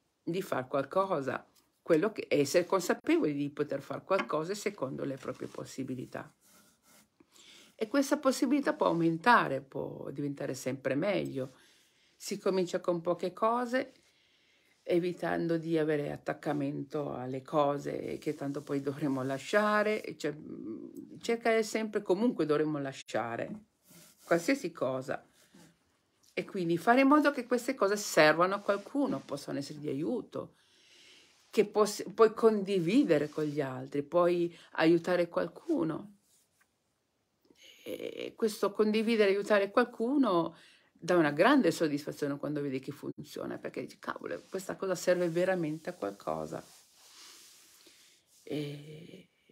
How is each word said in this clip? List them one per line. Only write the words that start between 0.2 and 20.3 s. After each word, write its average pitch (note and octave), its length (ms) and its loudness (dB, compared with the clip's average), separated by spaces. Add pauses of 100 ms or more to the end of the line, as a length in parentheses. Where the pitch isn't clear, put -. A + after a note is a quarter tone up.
di F3+ 180 -4
far C3 280 -4
qualcosa, C#3 760 0 (380)
quello F3 300 4
che, - 180 -10
essere D3 340 4
consapevoli F#3+ 720 0
di C#3+ 160 -2
poter D3 320 -6
far C#3 220 -10
qualcosa E3 500 -2
secondo D3 500 -6
le C#3 120 -6
proprie - 320 -10
possibilità. - 840 -10 (1500)
E A3 100 -2
questa C#4 300 2
possibilità C#4 540 2
può G3 140 2
aumentare, E3 760 4
può - 500 -10
diventare C#3 440 -6
sempre C3 400 -4
meglio. C#3 580 -2 (640)
Si - 220 -8
comincia F#3 420 0
con F3 220 0
poche F3+ 320 -2
cose, A#3+ 580 0 (920)
evitando E3+ 760 0
di E3 180 -2
avere D3+ 360 0
attaccamento C#3+ 1000 -4
alle C3 280 -8
cose C#3+ 760 -2
che D3 160 -4
tanto C#3+ 280 -6
poi C#3+ 180 -4
dovremo C3+ 420 -2
lasciare, G#3 800 0
e - 140 -12
cioè, D3+ 160 -4